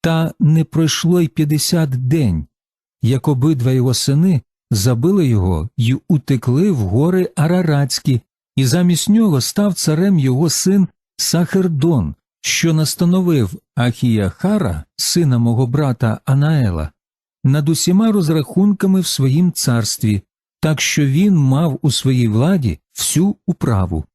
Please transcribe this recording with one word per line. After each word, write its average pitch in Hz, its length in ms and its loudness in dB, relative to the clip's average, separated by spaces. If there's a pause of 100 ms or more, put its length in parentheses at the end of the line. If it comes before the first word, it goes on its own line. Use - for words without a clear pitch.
Та 160 380 -2
не 160 240 2
пройшло 165 560 0
й 165 80 0
п'ятдесят 151 600 -2 (180)
день, 107 380 0 (560)
як 127 260 0
обидва 131 440 0
його 127 220 0
сини 151 480 0 (280)
забили 127 560 2
його 92 500 0
й 120 200 0 (120)
утекли 143 640 0
в 165 60 0
гори 139 600 0
Араратські, 151 840 0 (360)
і 135 100 0
замість 175 420 0
нього 208 320 2
став 202 340 -2
царем 175 440 0
його 135 320 0
син 190 380 2 (280)
Сахердон, 165 1000 0 (260)
що - 340 -2
настановив 165 840 0 (160)
Ахіяхара, 120 1080 -2 (120)
сина 143 420 0
мого 117 280 0
брата 123 580 -2
Анаела, 131 680 0 (540)
над 143 240 2
усіма 185 440 2
розрахунками 190 880 0
в 175 60 -4
своїм 143 460 0
царстві, 107 680 -2 (380)
так 156 200 -2
що - 260 0
він 175 300 2
мав 139 460 0
у 151 80 2
своїй 123 380 0
владі 123 500 0 (200)
всю 190 380 -2 (100)
управу. 95 580 -2 (100)